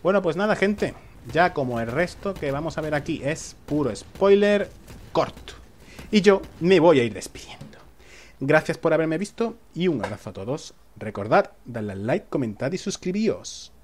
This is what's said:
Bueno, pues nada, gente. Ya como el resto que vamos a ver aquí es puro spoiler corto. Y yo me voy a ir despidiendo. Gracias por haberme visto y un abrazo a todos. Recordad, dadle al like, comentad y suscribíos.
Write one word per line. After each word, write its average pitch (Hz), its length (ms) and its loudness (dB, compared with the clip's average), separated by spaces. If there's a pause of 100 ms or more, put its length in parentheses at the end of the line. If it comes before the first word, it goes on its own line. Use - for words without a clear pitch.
Bueno, 190 200 2
pues 165 140 0
nada, 202 200 2
gente. 202 400 0 (360)
Ya 175 220 4
como 127 280 -2
el 113 60 -4
resto 175 460 -4
que 156 160 -6
vamos 147 300 -4
a - 20 -6
ver 151 140 -4
aquí 143 280 -4
es - 320 -6 (120)
puro 139 280 0
spoiler 202 760 2 (400)
corto. - 420 -4 (560)
Y 214 120 4
yo 190 200 6 (200)
me 180 180 6
voy 151 220 8
a - 20 2
ir 107 100 -2
despidiendo. - 640 -16 (640)
Gracias 151 380 2
por 156 160 0
haberme 160 240 0
visto 220 400 -6 (180)
y 175 140 0
un 120 140 -2
abrazo 98 280 -10
a - 20 -18
todos. 120 400 -8 (220)
Recordad, 107 560 0 (140)
dadle 110 260 -8
al 98 160 -6
like, 185 220 -2
comentad 123 420 -4
y 185 60 -4
suscribíos. 185 960 -6 (100)